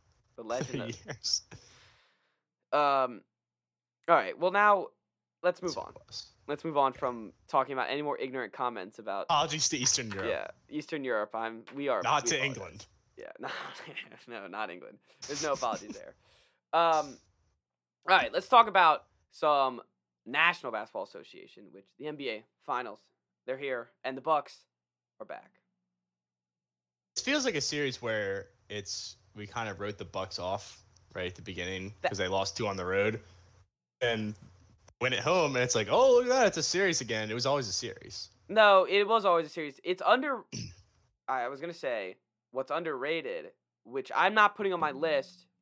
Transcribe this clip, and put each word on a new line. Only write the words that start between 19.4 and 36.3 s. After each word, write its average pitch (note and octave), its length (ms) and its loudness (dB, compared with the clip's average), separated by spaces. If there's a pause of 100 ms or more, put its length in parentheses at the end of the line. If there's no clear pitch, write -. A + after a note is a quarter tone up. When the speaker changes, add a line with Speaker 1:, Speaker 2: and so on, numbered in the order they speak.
Speaker 1:
National D3+ 440 0
Basketball G#2+ 320 -6
Association, - 680 -20
which G2 160 -20 (120)
the C#3+ 80 -10
N D3+ 80 -8
B C#3 140 -8
A A2 160 -8 (160)
Finals, B2 400 -6 (460)
they're C3 100 -4
here, C3 340 -6 (120)
and C3 140 -6
the C3 40 -12
Bucks D3 440 -2 (540)
are G#2+ 60 -16
back. - 340 -16 (1600)
Speaker 2:
It - 40 -4
feels C#4 240 0
like A#3 100 0
a D3 60 -2
series D3 400 -4
where G2+ 460 -2 (220)
it's, - 480 -10 (180)
we G#2 120 -12
kind A2+ 220 -6
of G2 100 -8
wrote G#2 180 -6
the G2 80 -10
Bucks F#2 340 -8
off F#2 440 -8 (300)
right F2+ 140 -6
at F#2 80 -10
the - 60 -18
beginning F#2 600 -8
Speaker 1:
That - 80 -2
Speaker 2:
'cause G2 80 -6
they F#2+ 100 0
lost F#2+ 300 -2
two A2 100 -4
on G2 80 -4
the F#2 100 -6
road, G2+ 360 0 (800)
and A2 340 -2 (640)
win B2+ 120 0
at G#2+ 100 0
home, D3+ 320 4
and B2 80 2
it's B2+ 120 2
like, A2 140 0
"Oh, B3 260 8
look B3 100 6
at B3 40 0
that, B3+ 180 6